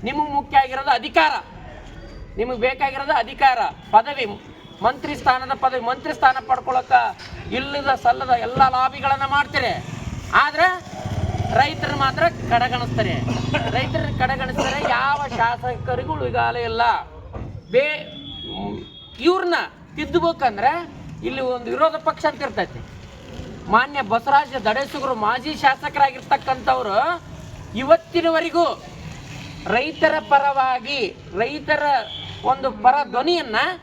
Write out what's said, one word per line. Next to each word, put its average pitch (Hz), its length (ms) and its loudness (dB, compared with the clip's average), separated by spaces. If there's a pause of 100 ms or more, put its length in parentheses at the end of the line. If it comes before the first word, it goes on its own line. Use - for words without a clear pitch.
ನಿಮಗೆ 285 340 -2
ಮುಖ್ಯ 277 180 0
ಆಗಿರೋದು 269 340 2
ಅಧಿಕಾರ, 285 420 4 (1040)
ನಿಮಗೆ 240 300 -4
ಬೇಕಾಗಿರೋದು 277 460 -2
ಅಧಿಕಾರ, 254 460 4 (360)
ಪದವಿ, 254 320 6 (560)
ಮಂತ್ರಿ 277 340 0
ಸ್ಥಾನದ 254 460 2
ಪದವಿ. 262 180 2
ಮಂತ್ರಿ 254 340 -4
ಸ್ಥಾನ 262 220 6 (100)
ಪಡ್ಕೊಳಕ 254 460 0 (600)
ಇಲ್ಲದ 277 500 -2
ಸಲ್ಲದ 254 280 2
ಎಲ್ಲ 240 320 2 (140)
ಲಾಬಿಗಳನ್ನ 269 500 0 (100)
ಮಾಡ್ತೀರಿ. 262 380 0 (720)
ಆದ್ರೆ 302 240 2 (880)
ರೈತರನ್ನ 285 440 0
ಮಾತ್ರ 269 240 0 (280)
ಕಡೆಗಣಿಸ್ತಾರೆ, 240 640 0 (560)
ರೈತರನ್ನ 294 480 -2
ಕಡೆಗಣಿಸ್ತಾರೆ. 262 720 -2
ಯಾವ 277 360 0 (100)
ಶಾಸಕರಿಗೂ 240 760 -2
ಉಳಿಗಾಲ 240 440 0
ಇಲ್ಲ. 233 260 -2 (880)
ಬೇ-, 285 340 2 (1160)
ಇವ್ರನ್ನ 349 340 2 (420)
ತಿದ್ದಬೇಕಂದ್ರೆ 302 920 0 (380)
ಇಲ್ಲಿ 262 140 -4
ಒಂದು 247 300 -4
ವಿರೋಧ 302 240 4
ಪಕ್ಷ 311 300 -4
ಅಂತ 285 180 0
ಇರ್ತೈತಿ. 190 380 -6 (920)
ಮಾನ್ಯ 269 320 2
ಬಸವರಾಜ 262 540 2
ದಡೇಸುಗರು 262 580 -2
ಮಾಜಿ 240 400 -2
ಶಾಸಕರಾಗಿರ್ತಕ್ಕಂಥವ್ರು 262 1700 2 (540)
ಇವತ್ತಿನವರೆಗೂ 330 1080 4 (840)
ರೈತರ 302 480 2 (140)
ಪರವಾಗಿ, 269 880 2 (220)
ರೈತರ 294 440 0 (640)
ಒಂದು 262 260 2
ಪರ 220 240 6 (100)
ಧ್ವನಿಯನ್ನ 254 520 0 (260)